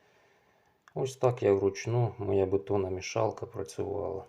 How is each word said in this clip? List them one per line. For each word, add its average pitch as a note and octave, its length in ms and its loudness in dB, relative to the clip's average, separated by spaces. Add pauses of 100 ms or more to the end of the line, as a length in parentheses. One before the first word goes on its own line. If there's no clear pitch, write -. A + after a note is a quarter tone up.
(920)
Ось C#3 240 -4
так B2 260 2
я G2+ 100 8
вручну, G#2 640 2
моя G2 280 2
бетонна G2 440 0
мішалка G2 560 -4
працювала. F#2 840 -6